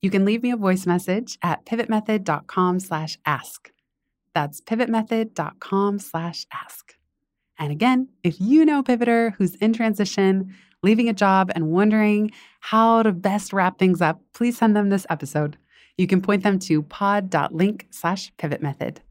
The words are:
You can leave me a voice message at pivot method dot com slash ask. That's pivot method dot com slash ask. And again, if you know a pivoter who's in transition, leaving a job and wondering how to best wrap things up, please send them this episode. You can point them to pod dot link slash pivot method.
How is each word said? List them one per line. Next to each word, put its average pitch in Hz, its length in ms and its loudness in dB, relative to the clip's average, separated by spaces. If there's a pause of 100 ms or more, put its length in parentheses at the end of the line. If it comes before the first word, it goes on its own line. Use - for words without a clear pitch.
You 196 80 0
can 196 160 2
leave 220 160 0
me 247 80 -2
a 247 80 -2
voice 185 300 0
message 180 560 -2
at 170 220 -2
pivot 233 220 -4
method 214 360 -2
dot 151 240 -4
com 180 320 0
slash 160 380 -8 (100)
ask. - 440 -6 (600)
That's 147 260 -4
pivot 226 300 -4
method 226 460 -2
dot - 240 -8
com 202 400 -2
slash 165 520 -8
ask. - 440 -18 (640)
And 147 120 -6
again, 254 380 0 (140)
if 170 180 -2
you 285 240 6
know 294 140 2
a 269 40 -2
pivoter 233 520 2
who's 185 200 0
in 220 160 2
transition, 196 800 0 (280)
leaving 220 260 4
a 226 60 0
job 190 400 2
and 156 160 -2
wondering 208 640 2 (280)
how 226 440 2
to 220 80 2
best 190 420 -4
wrap 185 240 0
things 185 240 4
up, 151 180 0 (140)
please 240 240 -2
send 214 180 4
them 202 140 0
this 196 220 0
episode. 151 460 -4 (380)
You 185 120 0
can 185 140 2
point 196 220 0
them 196 160 2
to 156 220 0
pod 202 480 -2
dot 156 240 -2
link 190 380 0
slash - 460 -6
pivot 147 260 -6
method. - 480 -6